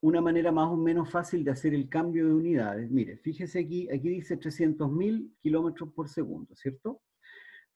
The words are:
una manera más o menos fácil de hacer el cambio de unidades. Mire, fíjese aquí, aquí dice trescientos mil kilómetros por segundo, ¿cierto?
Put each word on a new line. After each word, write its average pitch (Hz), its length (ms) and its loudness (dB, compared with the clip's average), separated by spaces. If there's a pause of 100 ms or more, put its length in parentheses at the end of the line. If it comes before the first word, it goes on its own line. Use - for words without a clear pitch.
una 165 220 4
manera 170 280 2
más 160 200 2
o 170 60 0
menos 165 340 2
fácil 175 340 -2
de 139 60 0
hacer 143 240 0
el 135 160 -2
cambio 165 360 0
de 156 60 6
unidades. 120 580 0
Mire, 113 280 0
fíjese 165 400 -6
aquí, 175 320 -4
aquí 143 180 -2
dice 175 300 -4
trescientos 151 520 0
mil 202 520 -2
kilómetros 160 500 0
por 156 160 -6
segundo, - 480 -8
¿cierto? 139 460 -10 (720)